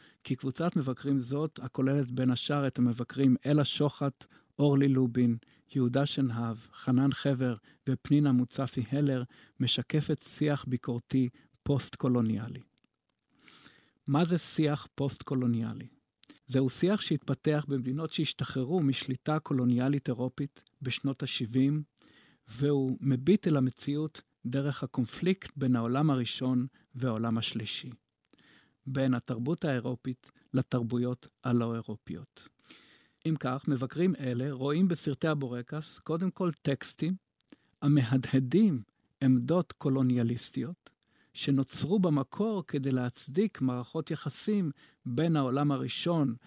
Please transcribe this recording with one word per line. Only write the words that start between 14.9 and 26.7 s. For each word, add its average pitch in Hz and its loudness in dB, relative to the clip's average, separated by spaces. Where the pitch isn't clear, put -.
פוסט-קולוניאלי? 120 -2
זהו 131 2
שיח 190 0
שהתפתח 147 -2
במדינות 139 -4
שהשתחררו 143 -4
משליטה 139 0
קולוניאלית 127 0
אירופית 127 -6
בשנות 135 -4
השבעים, 131 0
והוא 131 0
מביט 135 2
אל 156 4
המציאות 143 -2
דרך 139 -2
הקונפליקט - -2
בין 135 2
העולם 123 2
הראשון 127 0